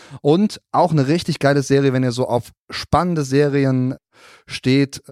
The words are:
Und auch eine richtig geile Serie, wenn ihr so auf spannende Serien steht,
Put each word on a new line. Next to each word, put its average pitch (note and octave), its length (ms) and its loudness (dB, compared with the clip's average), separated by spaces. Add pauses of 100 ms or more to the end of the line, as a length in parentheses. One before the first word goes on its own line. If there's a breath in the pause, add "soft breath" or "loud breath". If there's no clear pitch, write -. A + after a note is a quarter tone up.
(200 loud breath)
Und F3 400 2 (100)
auch D#3+ 200 2
eine C#3+ 160 2
richtig E3 320 -2
geile C#3+ 220 2
Serie, C#3 320 2
wenn C3 100 0
ihr B2+ 80 0
so A#2+ 160 -4
auf A#2+ 240 -4 (180)
spannende D#3+ 540 -2
Serien C3+ 720 0 (520 soft breath)
steht, C3+ 640 0